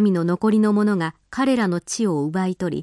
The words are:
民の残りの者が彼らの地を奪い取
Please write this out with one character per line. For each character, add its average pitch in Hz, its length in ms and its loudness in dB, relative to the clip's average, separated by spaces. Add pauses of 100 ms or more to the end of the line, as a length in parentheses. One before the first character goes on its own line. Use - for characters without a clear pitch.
民 208 120 4
の 170 100 0
残 180 280 0
り 214 80 4
の 214 140 2
者 208 220 2
が 165 200 -4 (140)
彼 262 260 0
ら 226 120 0
の 175 140 -2
地 - 260 -4
を 151 160 0
奪 180 240 -2
い 185 80 -4
取 170 280 -4